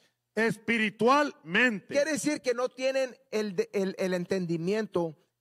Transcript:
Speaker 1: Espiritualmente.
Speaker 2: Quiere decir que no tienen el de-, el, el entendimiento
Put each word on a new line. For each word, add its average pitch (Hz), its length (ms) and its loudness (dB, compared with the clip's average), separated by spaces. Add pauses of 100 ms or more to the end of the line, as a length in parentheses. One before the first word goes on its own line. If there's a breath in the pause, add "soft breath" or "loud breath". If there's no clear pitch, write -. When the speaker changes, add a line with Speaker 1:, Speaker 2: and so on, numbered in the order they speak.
(340)
Speaker 1:
Espiritualmente. 220 1600 2
Speaker 2:
Quiere 285 180 2
decir 294 300 -2
que 247 120 0
no 247 140 -2
tienen 262 480 -2 (140)
el 208 260 -4
de-, 208 160 -2
el, 196 260 -2
el 185 160 0
entendimiento 175 1040 -2 (240)